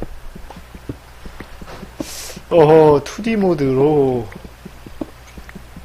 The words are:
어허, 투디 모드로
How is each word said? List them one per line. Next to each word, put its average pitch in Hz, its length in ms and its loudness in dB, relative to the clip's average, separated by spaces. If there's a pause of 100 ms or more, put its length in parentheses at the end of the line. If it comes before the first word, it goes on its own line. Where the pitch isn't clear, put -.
(2500)
어허, 156 540 6
투디 226 320 -4
모드로 139 880 0 (1600)